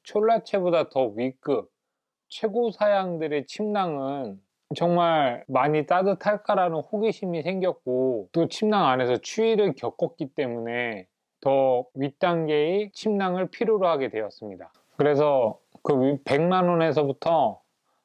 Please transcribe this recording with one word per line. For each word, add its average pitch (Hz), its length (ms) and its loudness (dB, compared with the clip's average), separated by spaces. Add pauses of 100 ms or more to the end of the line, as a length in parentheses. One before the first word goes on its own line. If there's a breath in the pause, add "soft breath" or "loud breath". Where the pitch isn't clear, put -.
촐라체보다 202 840 0
더 131 200 0
위급, 123 600 -4 (580)
최고 226 420 -2
사양들의 175 760 -2
침낭은 143 920 -4 (360)
정말 170 720 2
많이 143 380 2
따뜻할까라는 190 920 0
호기심이 190 600 -4
생겼고 131 920 -2
또 165 160 2
침낭 208 380 0
안에서 127 300 2
추위를 208 580 0
겪었기 - 600 -6
때문에 117 720 -6 (340)
더 135 540 2
윗단계의 160 960 -2
침낭을 190 560 -2
필요로 214 380 0
하게 147 240 0
되었습니다. 101 600 -10 (260)
그래서 139 640 2 (240)
그 143 200 2
위-, 139 220 0
백만 175 440 2
원에서부터 156 920 0 (420)